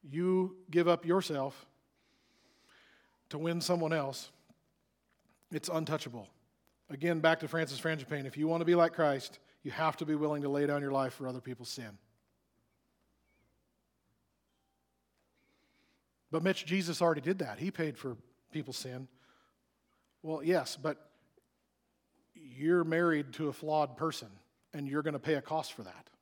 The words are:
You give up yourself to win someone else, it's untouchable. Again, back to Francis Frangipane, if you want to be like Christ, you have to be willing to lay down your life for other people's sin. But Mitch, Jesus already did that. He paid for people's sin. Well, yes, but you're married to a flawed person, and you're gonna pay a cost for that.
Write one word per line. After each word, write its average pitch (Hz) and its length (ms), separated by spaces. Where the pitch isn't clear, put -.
You 185 480
give 170 180
up 170 180
yourself 156 600
to 151 80
win 170 220
someone 165 320
else, 139 380
it's 151 180
untouchable. 147 600
Again, 160 280
back 160 220
to 151 80
Francis 147 320
Frangipane, 147 440
if 135 120
you 151 100
want 165 140
to 170 40
be 175 120
like 165 160
Christ, 143 480
you 135 80
have 160 240
to 160 100
be 156 80
willing 147 280
to 143 60
lay 143 160
down 143 160
your 139 120
life 135 220
for 135 120
other 127 140
people's 123 280
sin. 107 300
But 160 140
Mitch, 190 220
Jesus 170 360
already 160 180
did 180 200
that. 110 180
He 180 140
paid 156 260
for 123 180
people's 135 240
sin. 127 320
Well, 156 220
yes, 170 360
but 147 300
you're 156 500
married 160 500
to 156 140
a 139 40
flawed 151 440
person, 151 320
and 143 140
you're 143 160
gonna 151 160
pay 151 160
a 135 80
cost 156 300
for 113 100
that. - 280